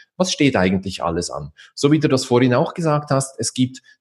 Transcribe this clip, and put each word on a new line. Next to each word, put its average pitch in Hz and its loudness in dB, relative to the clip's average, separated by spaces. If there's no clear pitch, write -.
was 185 0
steht 135 2
eigentlich 95 0
alles 85 -4
an? 71 -10
So 147 2
wie 160 4
du 147 2
das 131 0
vorhin 123 4
auch 139 0
gesagt 151 -2
hast, 135 -2
es 117 -6
gibt 127 -2